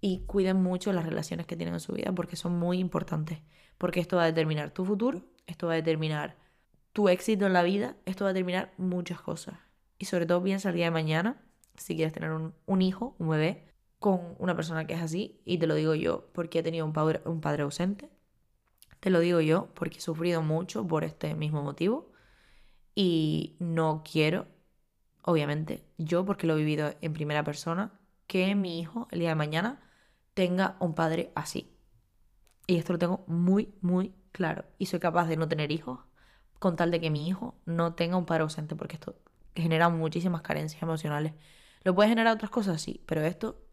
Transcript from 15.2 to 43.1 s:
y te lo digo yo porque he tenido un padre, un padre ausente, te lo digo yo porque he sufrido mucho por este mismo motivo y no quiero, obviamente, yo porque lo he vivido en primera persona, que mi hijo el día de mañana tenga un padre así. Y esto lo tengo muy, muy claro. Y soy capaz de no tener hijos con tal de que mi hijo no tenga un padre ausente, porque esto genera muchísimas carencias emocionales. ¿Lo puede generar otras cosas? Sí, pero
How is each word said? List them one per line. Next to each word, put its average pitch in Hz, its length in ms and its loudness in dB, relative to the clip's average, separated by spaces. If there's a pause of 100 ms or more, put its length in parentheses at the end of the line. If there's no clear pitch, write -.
y 180 140 0
te 160 100 2
lo 156 80 2
digo 156 180 2
yo - 380 -2
porque 165 260 -2
he 165 60 0
tenido 165 200 -2
un 156 80 -2
padre, 156 320 2
un 165 160 -4
padre 147 220 0
ausente, 190 480 -2 (880)
te - 100 -2
lo 180 120 6
digo 170 200 4
yo 160 320 4
porque - 260 -6
he - 20 -14
sufrido 165 420 0
mucho 160 420 -2
por 160 200 0
este 156 320 -4
mismo 151 260 -2
motivo 170 480 -2 (800)
y 160 680 0
no 160 420 0
quiero, 156 460 0 (720)
obviamente, 151 640 0 (120)
yo 170 280 0
porque 196 240 -2
lo 160 60 4
he 156 40 2
vivido 151 420 0
en 165 120 -4
primera 151 320 -2
persona, 165 560 -6 (260)
que 190 300 0
mi 175 240 -2
hijo 226 320 -8
el 170 80 -4
día 170 80 0
de 160 80 0
mañana 160 440 -2 (540)
tenga 185 460 2
un 170 140 0
padre 165 400 0
así. - 420 -6 (880)
Y 180 100 4
esto 165 180 0
lo 170 40 -2
tengo 175 280 0
muy, 175 560 2
muy 180 320 0 (180)
claro. 160 320 -2 (140)
Y 196 80 -2
soy 180 120 -4
capaz 170 280 2
de 160 100 0
no 160 100 0
tener 151 240 -2
hijos 165 300 -6 (580)
con 180 160 2
tal 170 160 2
de 170 120 0
que 160 80 0
mi 151 180 0
hijo 190 380 -6
no 165 280 0
tenga 170 220 0
un 180 80 2
padre 160 200 2
ausente, 156 300 -6
porque 156 200 -8
esto - 260 -12 (340)
genera 165 360 4
muchísimas 165 500 0
carencias 156 420 -4
emocionales. 156 520 -2 (500)
¿Lo 185 100 4
puede 208 140 6
generar 226 240 4
otras 220 180 -2
cosas? 190 300 0
Sí, - 240 -8
pero 160 160 0